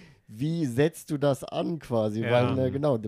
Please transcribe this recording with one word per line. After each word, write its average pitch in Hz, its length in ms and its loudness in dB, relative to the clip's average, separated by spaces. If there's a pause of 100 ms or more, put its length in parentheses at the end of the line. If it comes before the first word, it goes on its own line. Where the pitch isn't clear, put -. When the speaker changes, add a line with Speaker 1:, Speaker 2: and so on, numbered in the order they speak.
(280)
Speaker 1:
wie 151 380 -2
setzt 139 440 0
du 147 80 -2
das 139 240 2
an 170 360 -4
quasi? 110 440 0
Speaker 2:
Ja. 120 80 -2
Speaker 1:
Weil, 123 240 4
ne, 131 140 2
Speaker 3:
Mhm. 123 40 -2
Speaker 1:
genau, 139 360 0